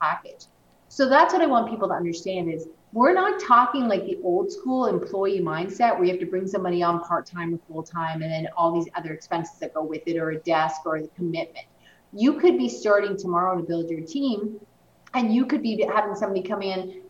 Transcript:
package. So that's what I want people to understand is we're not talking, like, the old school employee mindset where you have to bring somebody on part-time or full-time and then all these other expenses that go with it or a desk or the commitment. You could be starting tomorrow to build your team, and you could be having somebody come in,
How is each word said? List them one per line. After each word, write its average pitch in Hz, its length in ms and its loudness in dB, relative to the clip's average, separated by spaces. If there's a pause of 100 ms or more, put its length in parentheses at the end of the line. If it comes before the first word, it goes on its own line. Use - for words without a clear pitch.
package. 165 440 -4 (440)
So 269 180 2
that's 320 260 6
what 359 80 4
I 320 40 6
want 233 240 2
people 208 180 -2
to 180 60 -2
understand 170 580 -4
is 160 160 -8 (240)
we're 254 220 6
not 381 260 2
talking, 247 480 4
like, 196 180 0
the 185 160 -6
old 185 300 0
school 254 360 -2
employee 196 520 0
mindset 180 560 0
where 180 80 2
you 180 80 4
have 180 80 -4
to 180 60 -2
bring 185 200 -4
somebody 180 380 -2
on 170 220 2
part-time 170 480 -4
or 165 60 -6 (100)
full-time 160 520 -6
and 160 80 -6
then 160 280 -4
all 170 160 4
these 170 220 -2
other 160 180 -6
expenses 165 460 -6
that - 140 -8
go 156 80 -4
with 156 240 -6
it 165 120 -2
or 160 140 -2
a 156 80 -6
desk 160 460 0
or 156 160 -2
the 156 140 -8
commitment. 165 500 -6 (460)
You 233 220 4
could 339 240 4
be 247 100 0
starting 202 480 2
tomorrow 180 420 0
to 165 60 -4
build 165 260 -4
your 160 120 -4
team, 214 580 -4 (540)
and 226 200 2
you 254 120 4
could 285 180 0
be 220 200 0
having 208 320 0
somebody 196 260 -2
come 196 200 -4
in, 185 480 -6